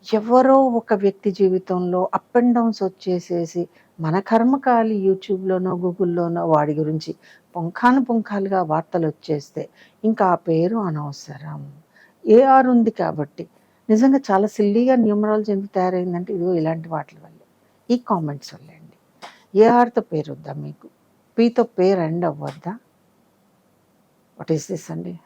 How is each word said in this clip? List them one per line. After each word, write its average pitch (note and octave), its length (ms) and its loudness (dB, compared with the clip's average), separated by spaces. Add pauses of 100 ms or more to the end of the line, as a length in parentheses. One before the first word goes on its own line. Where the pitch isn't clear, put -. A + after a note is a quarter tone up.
(140)
ఎవరో B3+ 480 4
ఒక A#3 320 0
వ్యక్తి G3 360 -2
జీవితంలో F#3 840 0
up - 260 0
and A#3+ 120 4
downs A3+ 300 0
వచ్చేసేసి F3 840 -4 (320)
మన D#3+ 180 -2
కర్మకాలి A3+ 920 0
YouTube-లోనో, F#3 680 -2
Google-లోనో F3 720 -2
వాడి D3+ 280 2
గురించి D#3 400 -4 (420)
పుంఖాను A#3+ 480 0
పుంఖాలుగా G3+ 580 -2
వార్తలు D#3+ 440 -2
వచ్చేస్తే D3+ 600 -8 (360)
ఇంకా A3 220 0
ఆ F3+ 80 2
పేరు E3+ 420 0
అనవసరం. D3 960 -10 (540)
ఏఆర్ C4 400 6
ఉంది A#3 240 4
కాబట్టి E3 580 -6 (420)
నిజంగా C4+ 300 4 (100)
చాలా G3 160 2
సిల్లీగా A3+ 500 2
న్యూమరాలజీ G#3+ 560 0
ఎందుకు G3 220 -6
తయారైందంటే F3+ 600 -2
ఇదిగో F3+ 200 -2
ఇలాంటి D#3+ 340 -4
వాటి D#3 280 -10
వల్లే, - 280 -20 (460)
ఈ B3 60 2
కామెంట్స్ D#3+ 580 -6
వల్లే D3 200 -20
అండి. - 180 -20 (680)
ఏఆర్తో A#3 420 4
పేరు D3+ 320 -8
వద్దా D3 200 -16
మీకు? D3 360 -14 (500)
పీతో A#3 240 2
పేరు F#3 380 0
ఎండ్ E3 240 -4
అవ్వద్దా? D3+ 540 -8 (1600)
What D#3+ 160 -2
is - 160 -8
this E3 200 -12
అండి? F3 340 -12